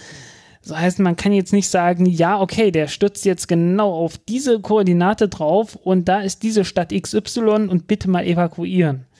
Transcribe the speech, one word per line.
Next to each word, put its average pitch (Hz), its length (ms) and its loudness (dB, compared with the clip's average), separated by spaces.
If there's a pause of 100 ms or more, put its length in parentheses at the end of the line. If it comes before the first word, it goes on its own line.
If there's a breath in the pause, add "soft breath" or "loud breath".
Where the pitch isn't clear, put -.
(600 loud breath)
So - 160 -14
heißt, 175 220 0
man 180 180 2
kann 196 160 0
jetzt 196 220 0
nicht 202 140 2
sagen, 175 360 2
ja, 180 340 2
okay, 196 320 0
der 156 180 0
stürzt - 360 -2
jetzt 185 240 -2
genau 180 460 2
auf 165 240 -4
diese 240 420 -2
Koordinate 190 680 2
drauf 180 480 -2
und 185 320 0
da 190 120 2
ist 196 220 -6
diese 220 220 2
Stadt 175 280 -4
X 196 220 -4
Y 214 560 0
und 175 160 0
bitte 208 240 -2
mal 180 160 0
evakuieren. 170 800 -2 (140)